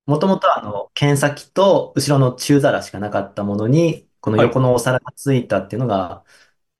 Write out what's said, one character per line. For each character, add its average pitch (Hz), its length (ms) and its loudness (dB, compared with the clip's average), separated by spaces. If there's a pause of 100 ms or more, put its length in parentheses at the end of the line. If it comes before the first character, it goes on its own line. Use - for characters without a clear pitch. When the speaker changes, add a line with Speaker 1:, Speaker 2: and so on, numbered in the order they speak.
Speaker 1:
も 147 120 0
と 190 80 0
も 190 120 2
と 165 200 2
あ - 40 -8
の、 104 320 -10
剣 143 220 2
先 139 360 -4
と 185 440 2
後 135 140 0
ろ 143 80 4
の 127 160 2
中 143 260 2
皿 110 220 0
し - 80 -16
か - 80 -12
な 104 120 -8
か 104 100 -4
っ - 140 -10
た 104 100 -6
も 101 120 -4
の 107 120 -2
に、 160 400 0 (120)
こ 107 100 -6
の 110 120 2
横 120 180 2
の 127 140 2
お 123 40 2
皿 127 200 -2
が - 140 -12
つ 139 220 -2
い 120 120 0
た 101 120 -2
っ 95 100 -8
て 104 80 -8
い - 20 -6
う - 20 -4
の 131 60 -4
が、 101 100 -2
Speaker 2:
は 87 320 -8
い。 - 40 -20 (480)